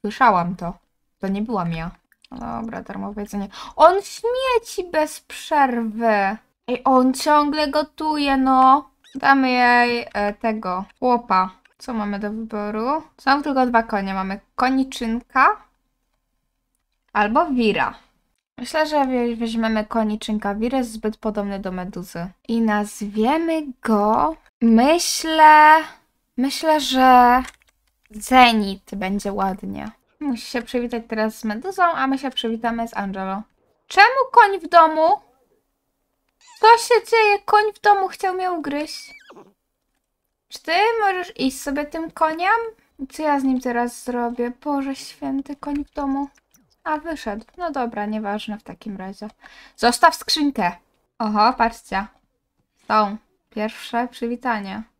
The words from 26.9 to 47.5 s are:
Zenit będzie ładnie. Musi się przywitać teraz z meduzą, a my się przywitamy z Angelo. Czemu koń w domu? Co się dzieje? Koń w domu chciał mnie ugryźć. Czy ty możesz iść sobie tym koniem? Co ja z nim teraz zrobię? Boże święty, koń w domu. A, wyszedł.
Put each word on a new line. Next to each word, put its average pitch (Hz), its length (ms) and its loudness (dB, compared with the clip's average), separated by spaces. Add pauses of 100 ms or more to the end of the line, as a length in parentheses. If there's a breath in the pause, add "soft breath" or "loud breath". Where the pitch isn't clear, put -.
Zenit 214 840 4
będzie 196 380 -4
ładnie. 196 580 -6 (280)
Musi 269 260 -6
się 247 160 -6
przywitać 240 460 -6
teraz 220 320 -4
z - 40 -12
meduzą, 359 400 -4
a 320 240 0
my 269 100 -2
się 269 120 -6
przywitamy 233 580 -6
z - 100 -10
Angelo. 190 440 -6 (460)
Czemu 508 440 4
koń 403 280 6
w 330 100 -12
domu? 320 380 6 (1500)
Co 427 80 6 (160)
się 466 280 2
dzieje? 427 340 2
Koń 415 180 4 (120)
w - 60 -20
domu 392 260 2
chciał 370 260 -6
mnie 370 180 -4
ugryźć. 302 640 -8 (1400)
Czy - 120 -18
ty 311 100 -8 (300)
możesz 370 380 -2
iść 262 220 -4
sobie 285 240 -4
tym 320 260 -8
koniem? 339 480 0 (500)
Co - 140 -10
ja 294 160 2
z 269 40 -2
nim 262 180 0
teraz 240 420 -4
zrobię? 240 480 -4 (120)
Boże 277 320 -4
święty, 277 600 -8
koń 294 300 -8
w - 80 -20
domu. 277 360 -4 (560)
A, 311 120 -2
wyszedł. 285 480 -8 (120)